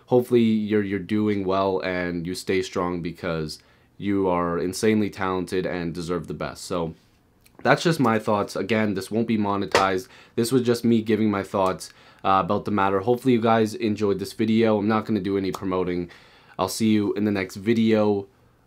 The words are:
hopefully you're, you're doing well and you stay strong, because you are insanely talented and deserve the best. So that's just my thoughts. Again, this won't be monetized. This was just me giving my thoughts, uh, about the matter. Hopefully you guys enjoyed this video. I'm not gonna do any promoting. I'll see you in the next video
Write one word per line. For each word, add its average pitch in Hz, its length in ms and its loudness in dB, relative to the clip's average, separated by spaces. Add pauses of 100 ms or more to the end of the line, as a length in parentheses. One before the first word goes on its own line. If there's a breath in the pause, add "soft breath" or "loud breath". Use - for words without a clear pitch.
hopefully 123 360 4
you're, 107 400 2
you're 98 160 -4
doing 104 460 -2
well 95 360 0
and 90 460 -4
you 90 80 -6
stay 95 280 -2
strong, 90 380 -4
because 82 600 -6 (360 soft breath)
you 98 300 -2
are 87 320 0
insanely 104 500 0
talented 92 580 -4
and 82 280 -4
deserve 85 320 -6
the 73 80 -10
best. 71 300 -10
So 85 300 -4 (680 soft breath)
that's 135 220 2
just 160 160 2
my 113 180 4
thoughts. 104 380 -2
Again, 104 380 0
this 92 140 -6
won't 110 200 -2
be 113 100 0
monetized. 98 720 0 (260 loud breath)
This 117 160 -2
was 131 120 4
just 117 220 0
me 117 160 4
giving 107 300 2
my 98 140 0
thoughts, 95 480 -2 (320 loud breath)
uh, 95 200 4
about 98 200 0
the 104 80 -4
matter. 98 260 2
Hopefully 123 360 2
you 113 60 4
guys 113 340 2
enjoyed 104 440 0
this 95 140 -8
video. 110 460 2
I'm 101 100 -2
not 110 180 0
gonna 107 140 0
do 98 180 -2
any 95 140 -2
promoting. 90 580 -4 (480 loud breath)
I'll 92 100 0
see 110 220 0
you 104 240 2
in 101 100 -2
the 107 60 0
next 95 240 -4
video 107 720 2 (400 soft breath)